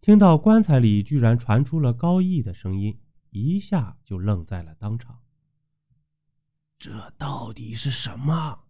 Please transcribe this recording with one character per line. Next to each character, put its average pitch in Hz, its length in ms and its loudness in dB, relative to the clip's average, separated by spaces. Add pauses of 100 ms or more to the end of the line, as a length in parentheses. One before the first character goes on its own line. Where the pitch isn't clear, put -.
听 214 160 6
到 185 200 8
棺 220 240 4
材 143 180 4
里 104 240 4
居 143 160 -2
然 117 180 4
传 117 260 0
出 160 160 -4
了 127 140 0
高 175 280 0
义 185 200 -2
的 98 120 -8
声 95 260 -6
音， 104 200 -6 (300)
一 147 300 -4
下 143 440 -6
就 95 140 -10
愣 92 280 -4
在 87 180 -10
了 78 120 -20
当 104 220 -8
场。 - 220 -16 (1600)
“这 110 380 -18
到 123 360 -10
底 110 200 -16
是 131 180 -8
什 117 260 -10
么？” 151 520 -6